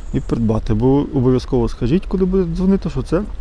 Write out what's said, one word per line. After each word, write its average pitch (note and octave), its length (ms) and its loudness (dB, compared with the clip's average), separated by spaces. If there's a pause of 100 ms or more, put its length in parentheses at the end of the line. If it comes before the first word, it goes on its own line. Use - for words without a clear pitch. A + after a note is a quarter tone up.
(120)
і C3+ 80 -2
придбати, A2 540 0
бо C3 260 4
обов'язково B2+ 680 0
скажіть, C#3 380 0
куди F#3+ 180 0
буде F#3 300 0
дзвонити, F#3 360 0
що C3 120 -4
це E3 200 0 (180)